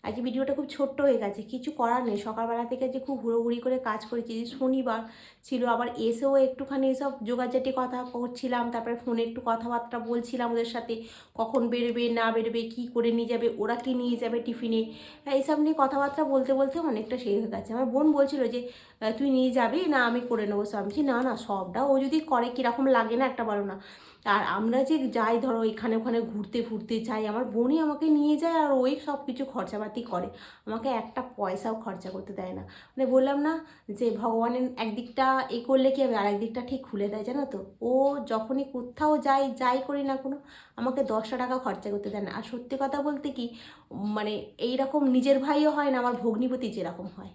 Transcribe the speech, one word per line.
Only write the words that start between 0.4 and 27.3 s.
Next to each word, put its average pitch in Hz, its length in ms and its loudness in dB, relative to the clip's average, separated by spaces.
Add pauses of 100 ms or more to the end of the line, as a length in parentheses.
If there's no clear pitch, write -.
খুব 285 120 -4
ছোট্ট 277 340 -4
হয়ে 269 180 4
গেছে, 208 240 -4
কিছু 254 280 -8
করার 247 340 0
নেই। 208 120 0
সকালবেলা 226 480 -4
থেকে 254 240 -4
যে 254 120 -6
খুব 262 200 -6
হুড়োহুড়ি 233 360 0
করে 254 220 0
কাজ 220 280 -4
করেছি, 233 340 -6
যে 240 60 -6
শনিবার 262 540 0 (420)
ছিল, 247 240 -2
আবার 240 300 2
এসেও 233 400 2
একটুখানি 269 520 2
এসব 262 240 0 (100)
জোগাড়জাটি 247 540 0
কথা 247 360 -2
করছিলাম, 240 580 -2
তারপরে 233 260 -2
ফোনে 233 260 -2
একটু 233 220 -4
কথাবার্তা 233 540 -2
বলছিলাম 233 540 -2
ওদের 233 120 2
সাথে, 233 380 -4 (320)
কখন 233 340 2
বেরোবে 240 400 2
না 226 220 2
বেরোবে, 226 320 0
কী 233 240 -6
করে 233 260 2
নিয়ে 233 160 0
যাবে, 233 300 0
ওরা 220 160 0
কী 247 200 -2
নিয়ে 247 220 0
যাবে 233 240 0
টিফিনে, 226 520 -2 (320)
হ্যাঁ, 277 120 0
এইসব 294 220 2
নিয়ে 302 200 4
কথাবার্তা 277 460 2
বলতে 269 300 4
বলতে 269 240 2
অনেকটা 262 400 -2
সেই 208 220 0
হয়ে 208 100 -2
গেছে। 196 220 -8
আমার 247 140 0
বোন 294 260 4
বলছিল 277 360 2
যে, 247 200 -4 (320)
"আহ, 220 180 0
তুই 277 120 2
নিয়ে 262 200 4
যাবি 240 380 2
না 262 180 4
আমি 240 140 2
করে 233 260 -2
নেবো 202 180 0
সব?" 208 120 -6
আমি 196 80 -2
বলছি, 208 180 -2
"না, 254 200 2
না, 247 140 0
সবটা 196 480 -2
ও 269 140 4
যদি 277 220 2
করে 247 280 2
কীরকম 247 380 0
লাগে 233 300 4
না 262 100 2
একটা 254 180 -2
বারো 202 200 0
না।" 196 160 -6 (440)
আর 208 200 4
আমরা 226 400 2
যে 269 240 2
যাই 226 300 2
ধরো 226 260 0
এখানে 220 320 0
ওখানে 226 240 0
ঘুরতে 208 420 -4
ফুরতে 226 380 -4
যাই, 220 260 -4
আমার 220 180 -2